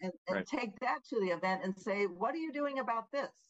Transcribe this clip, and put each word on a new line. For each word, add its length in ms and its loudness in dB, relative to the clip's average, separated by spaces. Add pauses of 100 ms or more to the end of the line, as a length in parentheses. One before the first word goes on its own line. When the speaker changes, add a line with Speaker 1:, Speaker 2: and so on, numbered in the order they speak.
Speaker 1:
and, 120 -2 (160)
and 80 2
Speaker 2:
Right. 100 0
Speaker 1:
take 340 -2
that 200 2 (100)
to 100 2
the 80 4
event 360 2
and 120 0
say, 300 0
"What 280 0
are 40 -4
you 140 -4
doing 260 0
about 340 0
this?" 180 -2 (200)